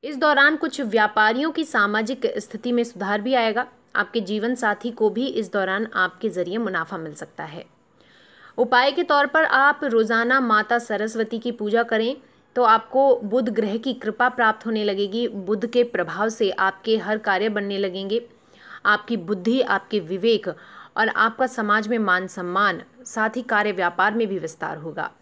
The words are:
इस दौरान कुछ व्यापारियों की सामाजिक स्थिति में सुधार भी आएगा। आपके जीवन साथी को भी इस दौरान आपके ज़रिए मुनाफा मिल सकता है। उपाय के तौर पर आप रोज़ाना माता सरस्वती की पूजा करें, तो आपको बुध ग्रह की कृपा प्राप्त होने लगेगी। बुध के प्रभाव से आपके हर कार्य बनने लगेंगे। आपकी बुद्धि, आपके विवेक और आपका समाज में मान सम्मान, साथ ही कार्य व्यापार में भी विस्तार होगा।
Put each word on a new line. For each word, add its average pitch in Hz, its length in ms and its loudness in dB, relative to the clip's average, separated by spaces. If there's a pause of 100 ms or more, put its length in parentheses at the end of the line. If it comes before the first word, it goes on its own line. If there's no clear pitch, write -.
इस 277 140 -8
दौरान 294 380 6
कुछ 302 260 -4
व्यापारियों 220 680 2
की 320 120 -2
सामाजिक 220 720 0
स्थिति 220 340 -6
में 240 120 2
सुधार 208 380 -4
भी 254 120 0
आएगा। 226 340 2 (280)
आपके 220 260 0
जीवन 214 340 -2
साथी 233 360 -2
को 220 180 2
भी 226 180 -2
इस 208 240 -4
दौरान 196 420 -2
आपके 185 360 -2
ज़रिए 175 280 -4
मुनाफा 190 400 -4
मिल 160 160 -10
सकता - 300 -12
है। 156 220 -14 (920)
उपाय 254 340 4
के 339 120 -2
तौर 285 240 4
पर 320 160 2
आप 285 400 4
रोज़ाना 233 560 2
माता 226 400 2
सरस्वती 220 600 -4
की 240 120 -4
पूजा 226 320 0
करें, 233 340 0 (380)
तो 247 80 2
आपको 247 520 4
बुध 226 340 0
ग्रह 214 280 -2
की 240 160 -4
कृपा 220 360 -2
प्राप्त 220 360 0
होने 220 180 -2
लगेगी। 202 440 -2
बुध 202 380 -4
के 240 180 2
प्रभाव 185 460 -2
से 220 220 -2
आपके 190 460 0
हर 208 200 -2
कार्य 208 320 0
बनने 202 280 -4
लगेंगे। 196 520 -4 (560)
आपकी 208 320 0
बुद्धि, 196 440 0
आपके 202 380 0
विवेक 196 480 0 (500)
और 220 120 2
आपका 226 380 0
समाज 214 400 0
में 233 120 0
मान 185 280 0
सम्मान, 180 560 -2 (220)
साथ 220 240 -2
ही 233 120 -6
कार्य 208 300 0
व्यापार 185 420 0
में 226 140 0
भी 190 120 -4
विस्तार 160 380 -8
होगा। 156 340 -8 (100)